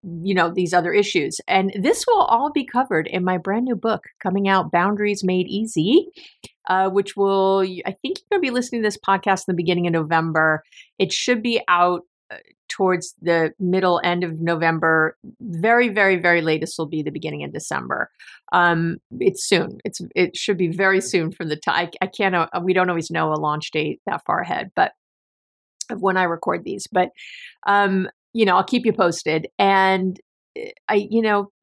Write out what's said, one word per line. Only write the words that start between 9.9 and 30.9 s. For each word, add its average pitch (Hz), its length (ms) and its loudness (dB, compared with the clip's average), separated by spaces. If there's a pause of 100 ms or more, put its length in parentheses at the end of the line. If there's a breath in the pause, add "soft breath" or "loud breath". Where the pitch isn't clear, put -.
November. 160 680 2 (340 loud breath)
It 185 160 -2
should 247 300 -2
be 233 240 0
out, 180 340 2 (300)
uh, - 60 -16 (300)
towards 185 540 -2
the 165 380 0
middle, 185 440 2
end 175 220 0
of 160 160 -6
November. 160 760 2 (220)
Very, 226 480 2
very, 196 300 2
very 170 240 2
latest 156 360 -2
will 160 100 -4
be 156 140 -4
the 147 100 -6
beginning 147 340 -8
of 147 80 -12
December. - 560 -6 (420 loud breath)
Um, 170 460 2 (220)
it's 185 280 0
soon. - 380 0
It's, - 160 -8 (140)
it 175 200 0
should 196 220 -2
be 175 100 2
very 190 320 2
soon 175 320 -2
from 165 160 -10
the 151 80 -2
ti-, - 160 -4
I, 175 180 -2 (120)
I 185 60 -8
can't, 190 280 -2
uh, 165 120 0 (140)
we 180 120 0
don't 185 160 2
always 170 200 -4
know 160 220 -2
a 156 40 0
launch 151 360 -4
date 151 340 -4
that - 200 -4
far - 160 0
ahead, 175 340 -6
but - 160 2 (1000)
of 208 120 -8
when 185 160 2
I 185 60 2
record 170 420 -2
these, - 260 -8
but, 180 180 2 (560 loud breath)
um, 196 440 2 (240)
you 226 120 4
know, 185 120 4
I'll 190 80 2
keep 247 200 0
you 220 60 4
posted. 165 560 0 (100)
And, 190 640 2 (400)
uh, - 100 -10 (200)
I, 202 200 2